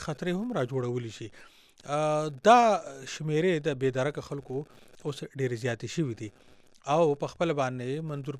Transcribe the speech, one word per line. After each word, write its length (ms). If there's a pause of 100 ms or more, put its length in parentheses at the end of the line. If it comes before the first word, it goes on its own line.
خطرې 320
هم 200
را 120
جوړولی 460
شي۔ 120 (1200)
دا 120 (520)
شمیرې 400 (140)
د 20 (120)
بې 80 (100)
درکه 300
خلکو 280 (480)
اوس 180
ډېرې 400
زیاتې 240 (100)
شوي 240
دي۔ 80 (640)
او 100 (180)
په 120
خپله 260
باندې 500
منظور 300